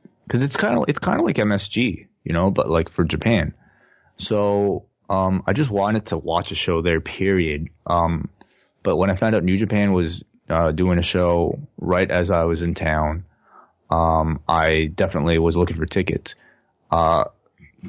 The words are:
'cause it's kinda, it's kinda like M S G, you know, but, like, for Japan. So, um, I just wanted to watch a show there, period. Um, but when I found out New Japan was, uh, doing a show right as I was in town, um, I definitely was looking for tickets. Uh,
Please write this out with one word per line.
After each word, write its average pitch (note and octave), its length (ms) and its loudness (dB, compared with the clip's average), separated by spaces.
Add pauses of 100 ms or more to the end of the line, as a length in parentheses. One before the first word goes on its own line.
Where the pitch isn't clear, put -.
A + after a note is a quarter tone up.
(300)
'cause A#2+ 140 0
it's C#3 120 -2
kinda, G#3 320 0
it's D3 120 -2
kinda - 240 0
like G3+ 140 0
M G#2 140 2
S G2 160 -2
G, A#2+ 400 -4 (160)
you D#2 80 -6
know, F2+ 200 2
but, - 180 0
like, E2 200 0
for - 140 0
Japan. E2+ 500 0 (640)
So, G2+ 680 0 (240)
um, F#2+ 360 0
I F#2+ 60 2
just C3 180 0
wanted G#2 380 0
to E2 100 -4
watch E2 340 -2
a F2+ 40 -8
show E2+ 260 0
there, E2 200 0
period. F2 680 -2 (180)
Um, E2+ 440 0 (520)
but F2+ 160 0
when F#2+ 140 2
I F2+ 40 0
found A2 200 2
out F#2+ 80 0
New F#2 140 2
Japan G#2 360 0
was, F2 300 -2 (260)
uh, E2 220 2
doing F2+ 260 2
a F2 60 2
show F2 560 0 (180)
right F2+ 320 0
as F2+ 220 0
I E2+ 140 2
was E2+ 180 0
in E2+ 100 -2
town, D#2 520 -2 (680)
um, D#2+ 560 2
I D#2+ 380 2
definitely E2 520 0
was E2 180 2
looking E2+ 220 0
for D#2+ 80 -4
tickets. - 480 -4 (560)
Uh, E2 360 4 (640)